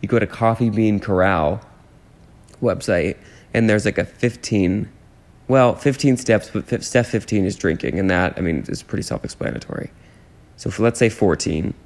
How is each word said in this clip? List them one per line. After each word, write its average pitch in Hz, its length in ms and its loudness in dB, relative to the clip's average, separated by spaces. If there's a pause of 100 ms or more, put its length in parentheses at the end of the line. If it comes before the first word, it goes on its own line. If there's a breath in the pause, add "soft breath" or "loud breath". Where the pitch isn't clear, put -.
you 104 80 -6
go 120 100 4
to 104 80 0
Coffee 113 420 0
Bean 107 300 2
Corral 92 640 2 (1000)
website, 92 560 0 (360 loud breath)
and 113 160 4
there's, 107 160 2
like, 104 120 0
a 90 60 0
fifteen, 104 880 -2 (580)
well, 127 280 6
fifteen 131 420 2
steps, - 340 0
but 101 140 -6
fif-, - 180 -4
step 120 220 -2
fifteen 101 400 -2
is 98 100 -4
drinking, - 440 -4
and 95 100 0
that, 90 260 0
I - 60 -6
mean, 82 260 -2
is - 140 -8
pretty - 220 -8
self-explanatory. - 880 -8 (680 soft breath)
So - 140 -6
for, - 120 -4
let's 117 160 0
say 117 100 4
fourteen. 80 680 0 (100)